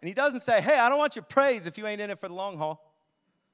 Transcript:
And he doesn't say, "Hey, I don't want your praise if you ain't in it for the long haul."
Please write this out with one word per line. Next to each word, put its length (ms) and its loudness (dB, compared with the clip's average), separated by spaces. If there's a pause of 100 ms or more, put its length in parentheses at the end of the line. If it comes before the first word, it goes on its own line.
And 60 -10
he 60 -8
doesn't 280 0
say, 200 2
"Hey, 160 4
I 100 6
don't 120 2
want 160 0
your 80 -12
praise 440 2
if 100 -10
you 100 -10
ain't 120 -6
in 100 -6
it 100 -10
for 80 -12
the 80 -12
long 220 -8
haul." 380 -8 (580)